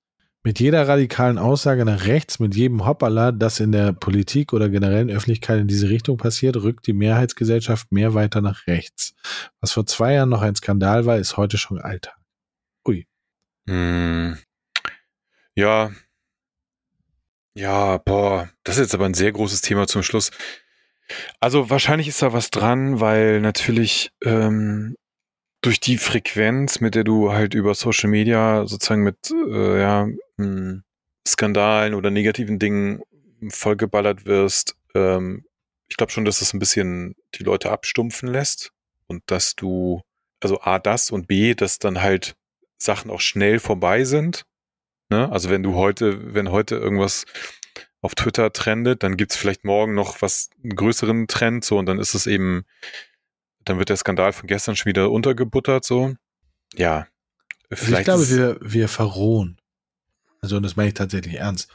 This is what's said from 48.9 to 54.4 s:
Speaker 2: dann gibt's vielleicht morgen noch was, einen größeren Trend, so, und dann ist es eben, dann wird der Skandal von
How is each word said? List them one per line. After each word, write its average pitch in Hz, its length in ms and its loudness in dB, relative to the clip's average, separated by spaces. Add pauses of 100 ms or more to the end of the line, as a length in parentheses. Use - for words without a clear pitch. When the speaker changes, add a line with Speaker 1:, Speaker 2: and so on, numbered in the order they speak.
Speaker 2:
dann 95 160 0
gibt's 101 180 -2
vielleicht 98 300 -4
morgen 104 300 0
noch 101 260 -4
was, - 300 -2 (120)
einen 110 120 -8
größeren 113 520 0
Trend, 117 380 -2
so, 101 140 2
und 92 80 -2
dann 95 100 0
ist 104 160 -4
es - 140 -4
eben, 92 360 0 (1040)
dann 95 140 0
wird 92 100 0
der 98 80 0
Skandal 95 340 0
von - 160 -10